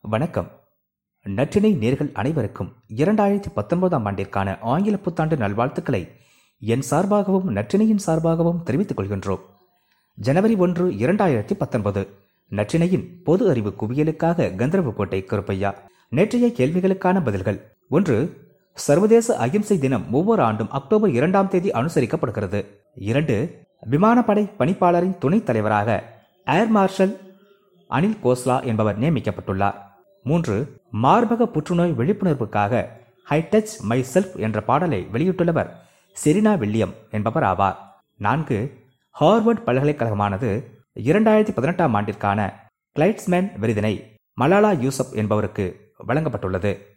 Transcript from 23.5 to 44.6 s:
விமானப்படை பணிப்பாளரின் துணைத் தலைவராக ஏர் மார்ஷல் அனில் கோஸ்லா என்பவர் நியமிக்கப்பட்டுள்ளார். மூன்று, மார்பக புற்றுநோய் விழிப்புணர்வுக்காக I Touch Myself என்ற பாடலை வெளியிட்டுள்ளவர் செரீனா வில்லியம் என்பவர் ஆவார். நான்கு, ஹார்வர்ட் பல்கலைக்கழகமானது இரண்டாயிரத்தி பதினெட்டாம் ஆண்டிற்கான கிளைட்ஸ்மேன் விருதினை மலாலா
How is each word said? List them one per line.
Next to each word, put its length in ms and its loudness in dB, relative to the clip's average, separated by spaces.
விமானப்படை 680 2
பணிப்பாளரின் 580 2
துணைத் 280 0
தலைவராக 680 0
ஏர் 260 0
மார்ஷல் 460 2
அனில் 340 0
கோஸ்லா 400 2
என்பவர் 360 0
நியமிக்கப்பட்டுள்ளார். 880 -2
மூன்று, 540 -2
மார்பக 520 2
புற்றுநோய் 460 -2
விழிப்புணர்வுக்காக 960 0
I 260 -2
Touch 160 2
Myself 480 -2
என்ற 260 -4
பாடலை 500 0
வெளியிட்டுள்ளவர் 560 0
செரீனா 320 4
வில்லியம் 360 0
என்பவர் 320 0
ஆவார். 320 2
நான்கு, 560 -2
ஹார்வர்ட் 460 4
பல்கலைக்கழகமானது 960 0
இரண்டாயிரத்தி 540 2
பதினெட்டாம் 420 0
ஆண்டிற்கான 580 -2
கிளைட்ஸ்மேன் 600 0
விருதினை 580 -2
மலாலா 340 4